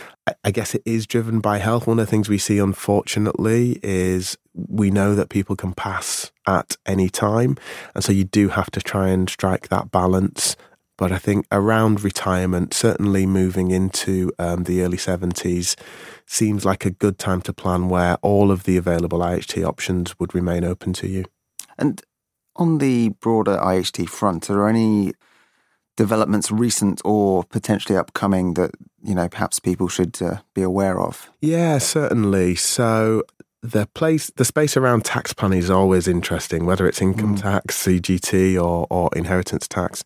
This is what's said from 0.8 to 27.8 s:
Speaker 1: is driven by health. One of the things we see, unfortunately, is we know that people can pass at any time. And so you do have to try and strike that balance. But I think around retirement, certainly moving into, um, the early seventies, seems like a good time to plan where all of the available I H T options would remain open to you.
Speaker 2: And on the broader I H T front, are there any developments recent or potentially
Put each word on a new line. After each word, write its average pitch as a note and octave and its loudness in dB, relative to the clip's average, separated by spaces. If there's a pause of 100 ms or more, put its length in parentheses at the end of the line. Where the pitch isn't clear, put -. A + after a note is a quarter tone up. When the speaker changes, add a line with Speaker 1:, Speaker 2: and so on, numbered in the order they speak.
Speaker 1:
is A2+ -2
driven A2+ 0
by G#2 2
health. A2+ 0
One A2+ 2
of G#2+ 2
the - -6
things G#2+ 2
we G2+ 2
see, G2+ 0
unfortunately, G#2 0
is F#2 -2 (160)
we G2 -2
know G2+ 2
that G2 0
people G2 -2
can F#2 -6
pass - -6 (160)
at - 0
any F#2+ 0
time. A#2 0 (380)
And - -4
so - 0
you G2 4
do G2+ 4
have - -2
to G2 -6
try F#2+ -2
and F#2 0
strike - -2
that - -4
balance. F#2 0 (420)
But F2+ -2
I F#2 -2
think G2+ 0
around G#2+ 4
retirement, F#2 0
certainly G2 2
moving F#2 2
into, F#2 0
um, F2 -4
the F2+ 0
early F2+ -2
seventies, F2+ -2 (520)
seems G#2 0
like F#2+ 0
a G2 0
good G2 0
time F#2 -2
to F#2 -8
plan F2+ 0
where F2 2
all G2+ 4
of F#2 -2
the F#2 2
available F2 0
I F2 -2
H - -6
T F2 -4
options F2+ -4
would F2 -4
remain F2 -2
open F2+ -4
to - -6
you. F#2+ -6 (540)
Speaker 2:
And - -2 (520)
on E3 2
the B2 2 (120)
broader G#2+ 2
I F#2 0
H F2+ -2
T - -6
front, - -2
are G2+ 0
there G2+ 2
any A2 2 (840)
developments G#2+ 2
recent A2 0
or G2 2
potentially G2+ -2